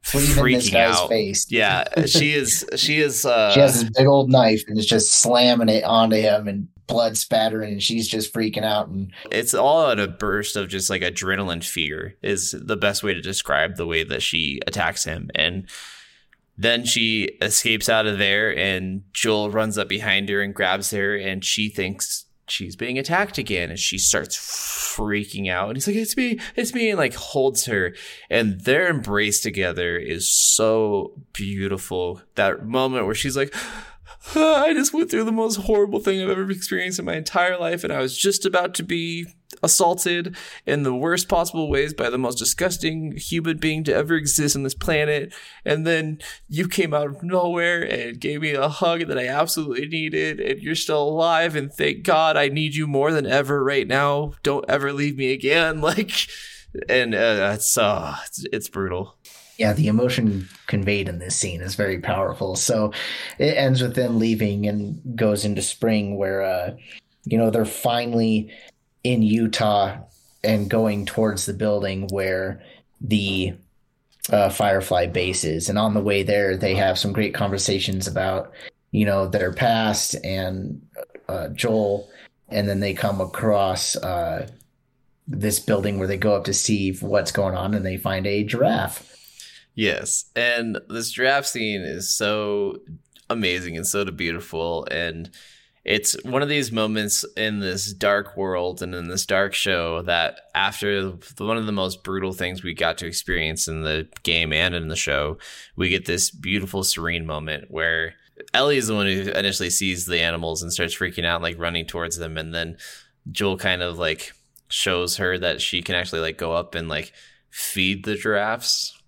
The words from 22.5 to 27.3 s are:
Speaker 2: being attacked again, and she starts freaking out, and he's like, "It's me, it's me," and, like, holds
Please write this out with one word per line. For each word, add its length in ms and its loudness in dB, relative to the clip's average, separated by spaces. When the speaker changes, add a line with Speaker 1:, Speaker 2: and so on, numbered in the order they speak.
Speaker 2:
being 240 -6
attacked 380 -2
again, 320 -2
and 100 -8
she 180 -2
starts 400 0
freaking 1120 -4
out, 200 0
and 80 -6
he's 100 -2
like, 80 0
"It's 220 -2
me, 200 0
it's 160 -2
me," 160 2
and, 100 0
like, 160 2
holds 520 0